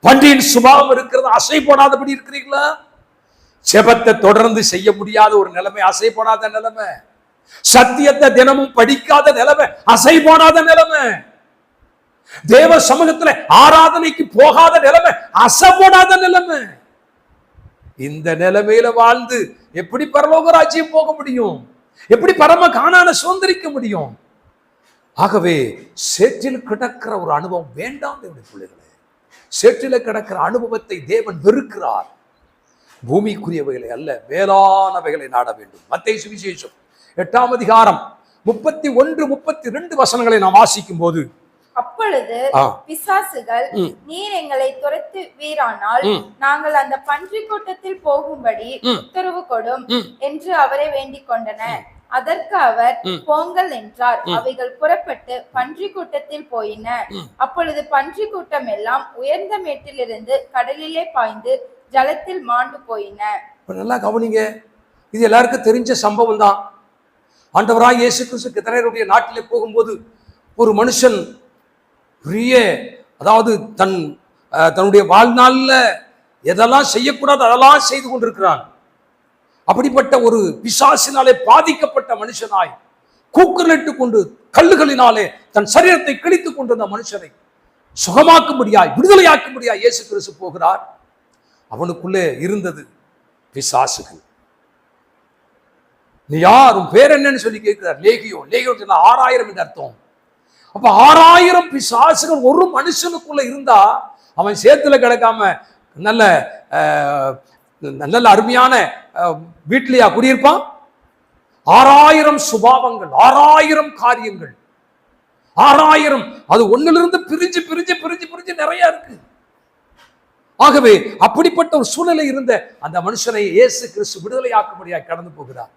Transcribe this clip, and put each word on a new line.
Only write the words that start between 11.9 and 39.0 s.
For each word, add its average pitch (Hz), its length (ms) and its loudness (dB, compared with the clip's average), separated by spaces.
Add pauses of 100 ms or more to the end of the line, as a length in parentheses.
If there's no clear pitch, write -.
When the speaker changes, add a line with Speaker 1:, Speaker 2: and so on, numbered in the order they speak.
Speaker 1:
தேவ 311 300 6
சமூகத்துல 320 720 0
ஆராதனைக்கு 320 840 4
போகாத 320 460 6
நிலைமை, 330 340 4 (200)
அசை 240 460 4
போடாத 381 380 6
நிலைமை. 359 420 0 (1400)
இந்த 151 380 -8
நிலைமையில 208 600 0
வாழ்ந்து 233 600 0 (160)
எப்படி 202 320 -8
பரலோக 311 440 0
ராஜ்யம் 320 420 2
போக 311 220 0
முடியும்? 247 560 -8 (400)
எப்படி 285 240 2
பரம 339 360 4
கானான 349 440 2 (100)
சுதந்திரிக்க 370 480 -4
முடியும்? 202 480 -10 (960)
ஆகவே 170 800 -4
சேற்றில் 254 680 -4
கிடக்கிற 214 580 -10
ஒரு 165 120 -6
அனுபவம் 160 420 -8
வேண்டாம் 277 480 -14
என்னுடைய 147 280 -20
பிள்ளைகளே. 95 340 -20 (800)
சேற்றில 247 420 -2
கிடக்கிற 214 360 -12
அனுபவத்தை 220 640 -10
தேவன் 202 400 -8
வெறுக்கிறார். 190 640 -4 (1040)
பூமிக்குரியவைகளை 156 760 -8
அல்ல, 127 400 -12
மேலானவைகளை 190 1000 -2
நாட 123 240 -4
வேண்டும். 107 280 -20 (100)
மத்தேயு 214 280 -6
சுவிசேஷம் 196 560 -18 (420)
எட்டாம் 240 360 -2
அதிகாரம் 220 640 0 (240)
முப்பத்தி 302 460 -6
ஒன்று, 277 380 -2